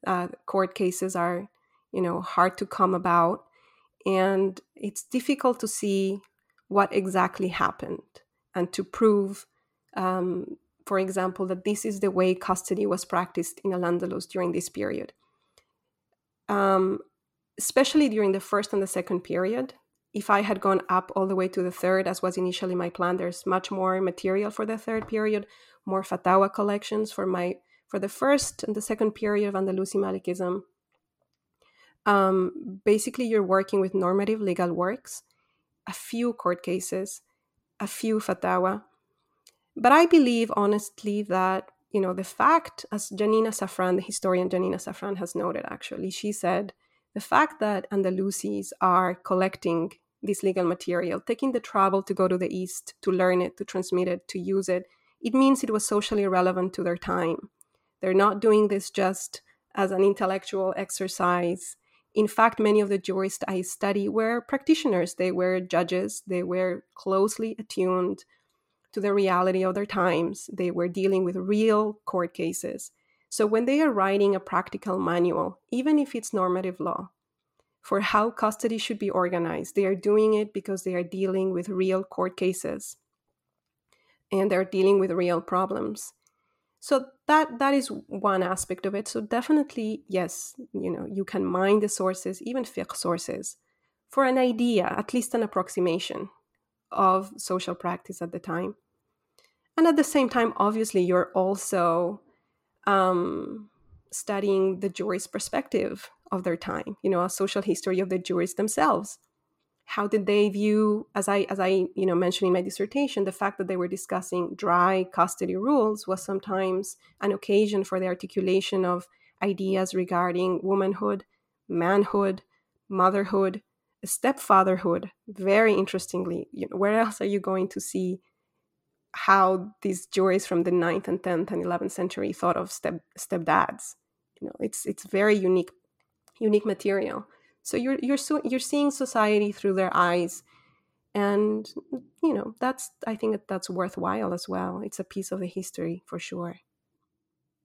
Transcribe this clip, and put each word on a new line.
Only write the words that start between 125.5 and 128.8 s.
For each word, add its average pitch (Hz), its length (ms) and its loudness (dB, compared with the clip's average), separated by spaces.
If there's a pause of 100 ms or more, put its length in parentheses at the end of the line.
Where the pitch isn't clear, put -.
interestingly, 185 800 -2
you - 180 -8
know, - 60 -10
where 202 240 2
else 220 220 0
are 190 40 -2
you 202 140 0
going 190 300 -2
to - 100 -8
see 185 400 -4 (920)